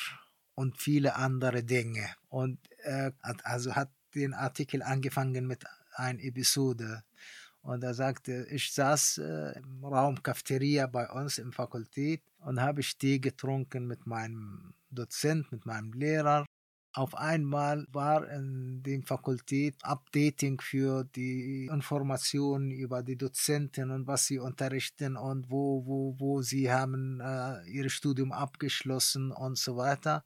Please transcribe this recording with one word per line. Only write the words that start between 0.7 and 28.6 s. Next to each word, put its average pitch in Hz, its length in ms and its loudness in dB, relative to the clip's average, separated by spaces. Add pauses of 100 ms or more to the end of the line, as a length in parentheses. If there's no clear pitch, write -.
viele 143 380 4
andere 127 480 2
Dinge.“ 117 460 0 (180)
Und 131 320 -2 (180)
er 135 420 -2
hat, 117 240 -6
also 123 300 -2
hat 139 160 0 (240)
den 139 180 0
Artikel 135 520 -2
angefangen 131 640 0
mit 123 160 -6 (320)
einer 127 260 -4
Episode. 123 800 0 (580)
Und 123 220 -6
er 127 100 -2
sagte, 127 580 -2
Ich 143 220 -2
saß, 143 460 4
äh, 151 400 -4
im 131 260 -14
Raum 139 380 2
Cafeteria 135 640 2
bei 120 240 -2
uns 135 280 -4
im 123 140 -8
Fakultät 135 720 -4 (160)
und 131 220 -2
habe 143 200 2
ich - 160 -2
Tee 135 220 4
getrunken 131 680 -2
mit 120 180 -8
meinem 113 680 -8 (160)
Dozent, 143 600 0
mit 117 160 -10
meinem 110 260 -6
Lehrer. 147 540 4 (480)
Auf 139 200 -2
einmal 147 800 0
war 147 380 2
in 131 520 -6
dem 135 200 -2
Fakultät 139 800 0
Updating 143 800 2
für 135 440 2
die 127 640 -4
Informationen 139 1040 0
über 127 320 -2
die 127 140 -4
Dozenten 135 760 0
und 131 160 -2
was 139 200 2
sie 139 120 0
unterrichten 131 800 -2
und 131 340 -4
wo, 135 360 2
wo, 135 320 0
wo 139 240 2
sie 131 300 2
haben, 131 480 0
äh, 127 480 -4
ihr 135 220 -2
Studium 135 420 2
abgeschlossen 131 1000 0